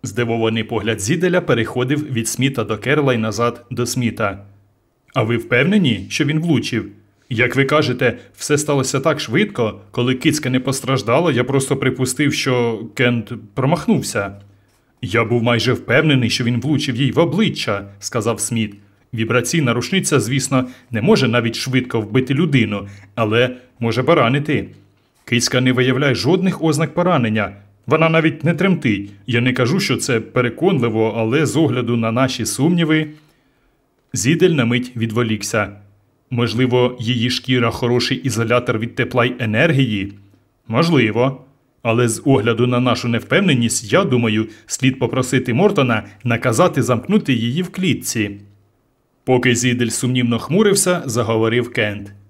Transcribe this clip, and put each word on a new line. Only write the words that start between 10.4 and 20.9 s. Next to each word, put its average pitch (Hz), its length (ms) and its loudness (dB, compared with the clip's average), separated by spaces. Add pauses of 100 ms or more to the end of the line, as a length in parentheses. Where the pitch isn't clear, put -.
не 127 100 0
постраждала, 127 720 0
я 120 120 2
просто 135 340 0
припустив, 131 560 0
що 117 600 -2
Кент 120 400 0 (200)
промахнувся". 131 760 0 (680)
"Я 113 240 0
був 117 180 0
майже 120 300 2
впевнений, 127 560 2
що - 140 -2
він 120 180 0
влучив 135 340 -2
їй 123 160 0
в - 80 0
обличчя", 147 680 0 (140)
сказав 113 400 -4
Сміт. 110 360 -4 (380)
"Вібраційна 120 600 0
рушниця, 151 460 0
звісно, 127 480 -2 (240)